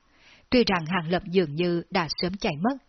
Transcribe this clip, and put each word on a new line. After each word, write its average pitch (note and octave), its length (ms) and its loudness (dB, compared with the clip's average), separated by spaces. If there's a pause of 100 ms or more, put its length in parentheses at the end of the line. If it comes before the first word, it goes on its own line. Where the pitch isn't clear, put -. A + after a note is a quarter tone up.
(500)
Tuy A#3+ 140 6
rằng F3 220 0
Hàng E3+ 240 -2
Lập F3+ 160 0
dường E3+ 280 2
như E3+ 360 0
đã F3+ 200 0
sớm F#3 260 -4
chạy G3 160 -2 (100)
mất, B3+ 140 0 (120)